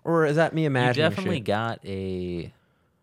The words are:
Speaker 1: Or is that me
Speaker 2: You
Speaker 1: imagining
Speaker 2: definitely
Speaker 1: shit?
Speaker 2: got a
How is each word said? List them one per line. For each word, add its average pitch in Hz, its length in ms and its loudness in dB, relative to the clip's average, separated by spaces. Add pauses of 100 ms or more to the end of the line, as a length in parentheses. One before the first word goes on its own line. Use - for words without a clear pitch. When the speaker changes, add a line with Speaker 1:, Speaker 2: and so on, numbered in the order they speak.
Speaker 1:
Or 160 220 2
is 147 100 2
that 160 180 2
me 160 80 2
Speaker 2:
You 156 40 2
Speaker 1:
imagining 127 440 2
Speaker 2:
definitely 160 280 -2
Speaker 1:
shit? 107 80 -8
Speaker 2:
got 110 380 -2
a 92 680 -6 (500)